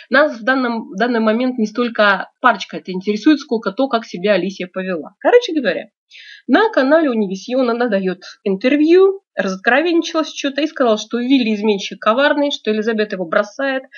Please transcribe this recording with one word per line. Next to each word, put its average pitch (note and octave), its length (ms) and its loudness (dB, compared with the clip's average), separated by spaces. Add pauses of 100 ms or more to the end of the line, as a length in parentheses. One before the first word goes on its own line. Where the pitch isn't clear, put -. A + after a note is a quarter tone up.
Нас C#4 300 2
в A#3 40 -16
данном, A#3+ 480 -2
в - 60 -14
данный A#3 240 0
момент B3 380 0
не G#3+ 80 0
столько G#3+ 600 0 (120)
парочка G#3 360 0
это D#3+ 140 -12
интересует, G#3 480 0
сколько A3 320 -4
то, C4+ 180 -2
как A3+ 160 -2
себя G3+ 280 -2
Алисия F#3+ 400 -4
повела. F#3 460 -6
Короче A4+ 400 4
говоря, F#3+ 260 -2 (640)
на G4 240 4
канале D4+ 380 2
Унивисион A3+ 600 -2
она A#3+ 200 -2
даёт F#3+ 300 -2 (260)
интервью, D4+ 760 4 (140)
разоткровенничалась D4+ 960 0
чё-то C#4 300 -4
и D#4 60 0
сказала, A#3 300 0
что G#3+ 200 -8
Уилли B3 380 2
изменщик G3+ 460 -2
коварный, C#4+ 500 2
что - 200 -4
Элизабет G#3+ 420 -2
его F#3 120 -6
бросает, C4 580 -2 (140)